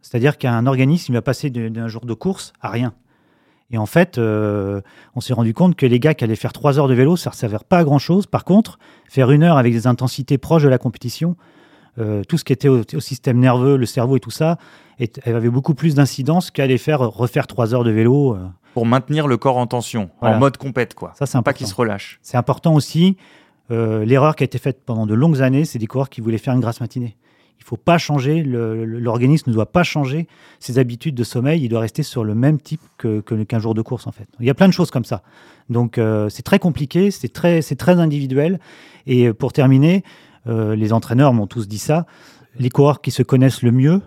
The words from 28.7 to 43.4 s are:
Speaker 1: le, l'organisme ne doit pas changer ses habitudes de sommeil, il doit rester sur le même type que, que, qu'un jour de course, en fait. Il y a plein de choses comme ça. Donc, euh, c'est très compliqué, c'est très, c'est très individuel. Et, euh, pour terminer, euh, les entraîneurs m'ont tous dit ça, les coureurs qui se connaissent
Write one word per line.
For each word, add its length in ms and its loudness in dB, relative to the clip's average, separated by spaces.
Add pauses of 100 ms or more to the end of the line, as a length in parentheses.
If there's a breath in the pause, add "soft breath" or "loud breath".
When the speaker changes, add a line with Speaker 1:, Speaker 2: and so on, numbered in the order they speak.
Speaker 1:
le, 140 -8
l'organisme 500 0
ne 40 0
doit 180 -2
pas 100 2
changer 460 -4 (320 soft breath)
ses 180 -4
habitudes 380 -2
de 80 -2
sommeil, 400 -2
il 40 -4
doit 120 0
rester 240 -4
sur 180 -6
le 140 -2
même 240 2
type 200 -10 (180)
que, 220 -2
que, 220 -4
qu'un 160 -4
jour 160 -2
de 80 -2
course, 240 -8
en 60 -12
fait. 160 -20 (100)
Il 80 -4
y 40 2
a 40 2
plein 140 6
de 40 4
choses 200 -2
comme 120 -4
ça. 200 -8 (440 soft breath)
Donc, 300 -2
euh, 300 0
c'est 160 -12
très 160 2
compliqué, 500 0
c'est 180 -10
très, 320 0
c'est 140 -6
très 240 2
individuel. 640 0 (480 loud breath)
Et, 180 4
euh, 80 2
pour 180 -6
terminer, 520 4 (420 loud breath)
euh, 300 -2
les 160 0
entraîneurs 420 2
m'ont 140 0
tous 180 -8
dit 140 -10
ça, 260 -2 (540 soft breath)
les 100 0
coureurs 320 4
qui 80 -4
se 140 0
connaissent 380 2